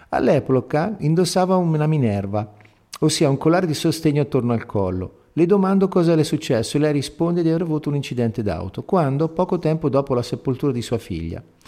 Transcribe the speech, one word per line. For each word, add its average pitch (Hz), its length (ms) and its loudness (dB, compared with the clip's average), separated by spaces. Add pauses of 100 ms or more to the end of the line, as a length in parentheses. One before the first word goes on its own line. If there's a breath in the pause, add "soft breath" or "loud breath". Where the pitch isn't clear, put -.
All'epoca 151 880 0
indossava 180 560 2
una 160 320 2
minerva, 107 640 0 (460 soft breath)
ossia 151 300 2
un 139 80 2
collare 170 280 2
di 156 80 0
sostegno 151 480 0
attorno 123 320 0
al 113 140 -4
collo. 92 500 -4 (160 soft breath)
Le 170 140 2
domando 190 400 4
cosa 170 260 2
le 156 80 4
è - 20 2
successo 143 540 -2
e - 20 0
lei 151 140 2
risponde 170 480 -2
di 160 80 2
aver 165 140 0
avuto 156 260 -4
un 143 60 -2
incidente 120 480 -2
d'auto, 92 400 -6
quando, 156 460 0
poco 180 280 -2
tempo 160 320 -2
dopo 135 240 0
la 120 80 2
sepoltura 127 500 -2
di 120 120 -4
sua 117 160 -2
figlia. 82 420 -8 (260 loud breath)